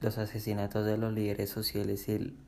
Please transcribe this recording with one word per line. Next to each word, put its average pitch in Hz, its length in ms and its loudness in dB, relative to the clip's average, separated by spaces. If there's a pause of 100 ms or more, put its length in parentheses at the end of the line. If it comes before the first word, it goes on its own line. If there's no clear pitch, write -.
los 110 180 2
asesinatos 107 680 0
de 107 120 4
los 110 140 2
líderes 104 380 0
sociales 101 580 -2
y 107 40 2
el - 260 0 (100)